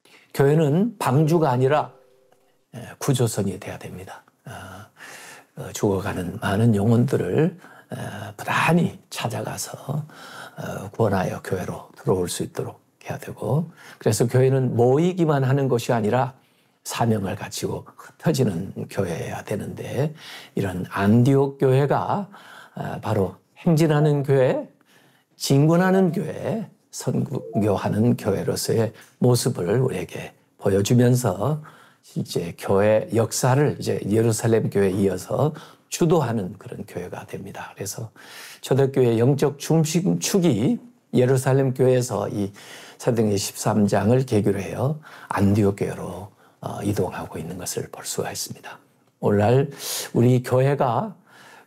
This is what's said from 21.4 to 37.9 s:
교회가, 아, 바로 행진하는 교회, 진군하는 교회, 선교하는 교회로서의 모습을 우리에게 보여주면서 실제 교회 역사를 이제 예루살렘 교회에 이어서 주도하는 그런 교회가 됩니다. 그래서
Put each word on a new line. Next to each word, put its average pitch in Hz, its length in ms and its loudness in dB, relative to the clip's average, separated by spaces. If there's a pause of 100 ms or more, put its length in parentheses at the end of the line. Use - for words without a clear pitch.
교회가, 135 680 2 (460)
아, - 260 -10
바로 101 360 -2 (220)
행진하는 151 640 4
교회, 139 460 2 (680)
진군하는 170 760 4
교회, - 580 -6 (200)
선교하는 107 1300 0
교회로서의 107 760 -2 (260)
모습을 117 600 2
우리에게 87 520 -4 (260)
보여주면서 120 1040 2 (400)
실제 - 540 -6
교회 107 580 2
역사를 123 640 2
이제 107 300 -4
예루살렘 113 600 2
교회에 98 200 2
이어서 98 600 0 (360)
주도하는 117 720 0
그런 - 280 -14
교회가 - 400 -12
됩니다. - 480 -14
그래서 - 360 -10 (500)